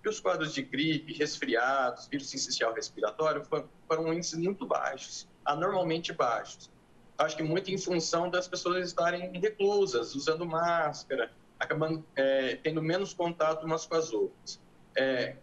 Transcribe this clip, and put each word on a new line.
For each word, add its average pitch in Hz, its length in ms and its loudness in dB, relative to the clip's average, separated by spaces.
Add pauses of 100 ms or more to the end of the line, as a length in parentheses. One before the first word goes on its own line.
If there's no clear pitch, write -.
e - 40 -4
os 214 120 -2
quadros 160 340 0
de 139 80 -2
gripe, 147 520 -2
resfriados, 131 920 0
vírus 135 220 -6
sincicial 123 440 0
respiratório 113 680 0
foram, - 240 -4 (200)
foram 160 260 0
índices 170 260 -2
muito 190 260 0
baixos, - 640 -2 (160)
anormalmente 170 720 0
baixos. 120 580 -2 (460)
Acho 151 180 0
que 165 80 -4
muito 170 260 0
em 185 80 0
função 170 520 0
das 180 180 0
pessoas 180 400 -2
estarem 175 520 0
reclusas, 196 760 2
usando 160 300 0
máscara, 160 840 0 (280)
acabando, 160 440 0 (120)
é, 135 400 4
tendo 156 260 -2
menos 185 320 0
contato 160 520 0
umas 160 200 -2
com - 100 -2
as 160 160 0
outras. - 540 -4 (300)
É, 131 480 0